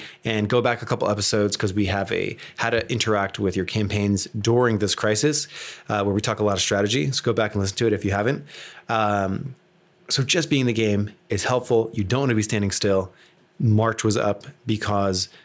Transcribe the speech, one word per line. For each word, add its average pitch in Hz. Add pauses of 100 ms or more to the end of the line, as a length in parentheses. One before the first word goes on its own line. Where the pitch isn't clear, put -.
(260)
and 107
go 123
back 120
a -
couple 110
episodes, 104
'cause 98
we 101
have 95
a 95 (220)
how 117
to 117
interact 104
with 95
your 92
campaigns 101 (100)
during 117
this 98
crisis, 127 (400)
uh, 104
where 101
we 101
talk 107
a 107
lot 104
of 95
strategy. 110
So -
go 120
back 107
and 98
listen 95
to 117
it 104
if 98
you 98
haven't. 107 (460)
Um, 104 (560)
so 135
just 151
being 139
in 127
the 120
game 104 (180)
is 104
helpful. 120
You 107
don't 127
wanna 131
be 110
standing 104
still. 95 (480)
March 113
was 110
up - (220)
because 101 (140)